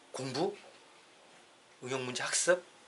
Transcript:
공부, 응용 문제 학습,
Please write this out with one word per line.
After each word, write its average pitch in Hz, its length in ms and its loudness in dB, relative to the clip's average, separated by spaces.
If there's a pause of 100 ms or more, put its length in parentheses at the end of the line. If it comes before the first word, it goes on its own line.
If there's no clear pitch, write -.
(120)
공부, 139 440 -2 (1300)
응용 127 220 -2
문제 123 180 -2
학습, 175 400 4 (240)